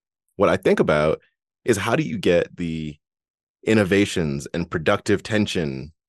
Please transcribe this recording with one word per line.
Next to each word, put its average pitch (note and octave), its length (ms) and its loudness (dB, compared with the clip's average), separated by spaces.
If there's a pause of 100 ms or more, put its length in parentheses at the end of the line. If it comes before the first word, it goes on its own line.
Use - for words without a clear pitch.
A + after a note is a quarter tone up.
(380)
what F#2+ 120 4
I F2 80 2
think F#3 220 2
about D#2 420 0 (440)
is A2 120 2
how G#2+ 180 -2
do D#3 80 0
you - 140 -8
get F2 380 2
the D#2+ 420 -8 (680)
innovations F#2+ 880 2
and E2+ 180 -4
productive G2 500 0
tension D#2+ 680 -4 (180)